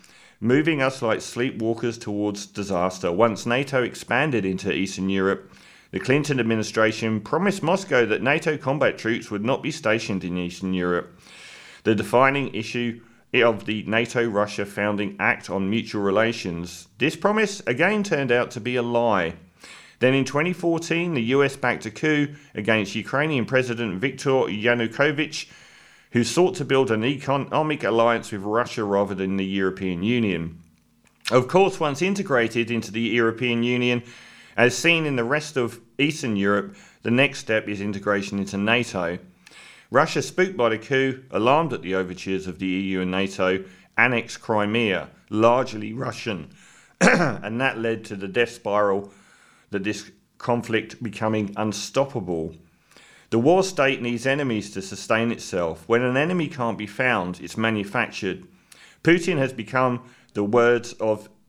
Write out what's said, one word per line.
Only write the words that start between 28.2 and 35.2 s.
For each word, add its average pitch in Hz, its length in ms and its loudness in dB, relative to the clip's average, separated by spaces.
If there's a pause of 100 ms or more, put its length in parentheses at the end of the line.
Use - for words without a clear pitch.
with 101 100 -6
Russia 110 420 -2
rather 101 320 2
than 95 220 -2
the 95 80 -2
European 95 580 -2
Union. 98 580 -2 (680)
Of 127 180 2
course, 190 320 2
once 147 220 -2
integrated 131 720 0
into 113 200 -4
the 113 100 -4
European 117 600 0
Union, 123 400 0 (540)
as 120 180 4
seen 165 300 2
in 143 100 -2
the 117 80 0